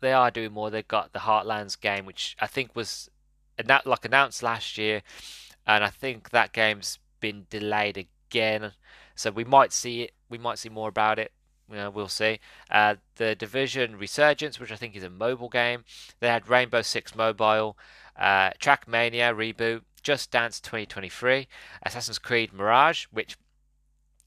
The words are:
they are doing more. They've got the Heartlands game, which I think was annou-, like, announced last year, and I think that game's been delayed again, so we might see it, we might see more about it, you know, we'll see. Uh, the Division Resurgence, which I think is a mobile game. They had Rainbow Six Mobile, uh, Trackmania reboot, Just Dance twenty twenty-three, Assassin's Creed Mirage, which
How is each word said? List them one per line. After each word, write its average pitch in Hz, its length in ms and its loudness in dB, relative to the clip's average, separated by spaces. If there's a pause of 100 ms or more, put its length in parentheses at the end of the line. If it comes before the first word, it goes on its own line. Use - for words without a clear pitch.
they 131 120 2
are 123 180 6
doing 110 220 -6
more. 107 180 -6
They've 107 160 -4
got - 260 -2
the 101 60 -8
Heartlands 107 640 0
game, 98 260 -2
which - 320 -10
I 107 80 -2
think 127 300 -6
was - 340 -10 (480)
annou-, 135 280 4
like, 123 180 0
announced 131 360 2
last 113 380 -4
year, 107 240 0 (640)
and 107 160 4
I 101 60 2
think 120 420 -10
that 113 220 2
game's 107 480 -2 (180)
been 104 320 -8
delayed 104 560 -4 (240)
again, 107 440 -2 (420)
so 110 160 -2
we 110 100 -4
might 131 300 6
see 120 300 -6
it, 117 100 -10 (160)
we 120 100 -12
might 117 220 -6
see 113 80 -12
more 110 200 -6
about 107 300 2
it, 110 140 -6 (360)
you 107 60 -18
know, 101 160 -8
we'll 101 160 -6
see. 110 320 0 (320)
Uh, 107 240 4 (220)
the 110 180 0
Division 120 640 -4
Resurgence, 147 600 0
which 120 100 -12
I 110 60 -10
think 110 180 -12
is 98 80 -12
a 92 80 -10
mobile 120 380 -4
game. 120 340 0 (380)
They 120 80 2
had 113 200 0
Rainbow 120 340 4
Six - 340 -6
Mobile, 110 600 2 (400)
uh, 95 340 4 (100)
Trackmania 120 720 2
reboot, 113 460 -2 (240)
Just 143 260 -2
Dance 117 300 0
twenty 107 260 -8
twenty-three, 123 600 -2 (340)
Assassin's 117 380 -8
Creed 113 320 -2
Mirage, 120 580 4
which - 260 -8 (920)